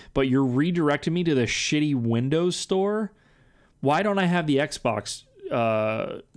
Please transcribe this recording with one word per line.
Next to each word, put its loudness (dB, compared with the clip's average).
but 2
you're 4
redirecting 0
me 0
to 2
the 4
shitty 0
Windows 0
Store? -2
Why 2
don't 0
I 2
have 2
the 2
Xbox, -4
uh, -2